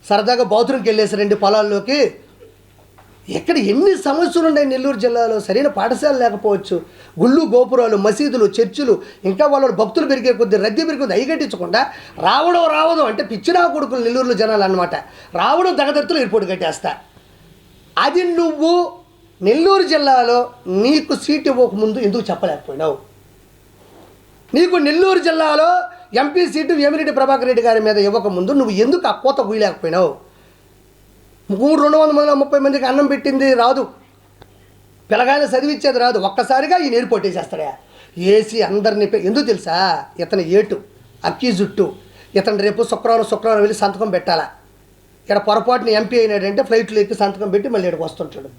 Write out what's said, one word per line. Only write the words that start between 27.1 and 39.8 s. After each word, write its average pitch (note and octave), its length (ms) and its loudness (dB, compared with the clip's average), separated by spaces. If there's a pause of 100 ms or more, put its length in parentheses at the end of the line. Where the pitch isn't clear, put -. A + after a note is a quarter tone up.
ప్రభాకర్ C4 380 2
రెడ్డి A#3 120 2
గారి A3+ 180 4
మీద G#3+ 180 2 (100)
ఇవ్వకముందు G3 440 -2
నువ్వు B3 300 2
ఎందుకు D4 280 0
ఆ - 20 -2 (100)
కోత C4+ 180 0
కూయలేకపోయినావు? F#3 720 -2 (1400)
మూడు C4+ 340 2
రెండు D4+ 180 4
వందల D4 400 4
ముప్పై C#4 240 0
మందికి C4+ 240 0
అన్నం C#4 180 2
పెట్టింది C4+ 480 0
రాదు, B3 280 2 (1300)
పిల్లగాయలు C4 420 2
చదివించేది C4 460 0
రాదు, A#3+ 200 0 (100)
ఒక్కసారిగా C4+ 560 0
ఈయన B3+ 140 -2
ఎయిర్‌పోర్ట్ A3 280 -2
వేసేస్తాడా? D#3+ 440 -6 (640)
ఏసీ A3 240 0 (100)
అందరినీ G#3 380 0
పె-, G3+ 220 -2
ఎందుకు C4+ 220 0
తెలుసా? F3 280 -2 (460)